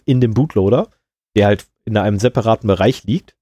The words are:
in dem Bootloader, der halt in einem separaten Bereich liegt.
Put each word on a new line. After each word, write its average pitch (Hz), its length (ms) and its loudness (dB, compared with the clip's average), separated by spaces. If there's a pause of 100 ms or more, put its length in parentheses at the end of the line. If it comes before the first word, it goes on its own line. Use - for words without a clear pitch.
in 127 160 2
dem 117 100 0
Bootloader, 120 560 0 (480)
der 101 100 2
halt 101 200 -2 (180)
in 107 140 -2
einem 101 200 0
separaten 110 500 -2
Bereich 98 360 0
liegt. 127 380 -6